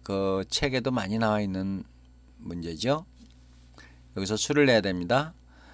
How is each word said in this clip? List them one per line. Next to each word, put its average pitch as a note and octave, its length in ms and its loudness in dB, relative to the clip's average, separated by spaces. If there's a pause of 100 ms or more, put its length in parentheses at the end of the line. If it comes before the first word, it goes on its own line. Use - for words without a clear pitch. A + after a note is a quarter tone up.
그 G2 460 0
책에도 C3 420 -2
많이 A2 280 -2
나와 G#2+ 220 2
있는 F#2+ 440 -4 (540)
문제죠. F2 680 -4 (1120)
여기서 G2 200 -2
수를 C#3+ 300 4
내야 A#2 140 6
됩니다. G2 540 0 (400)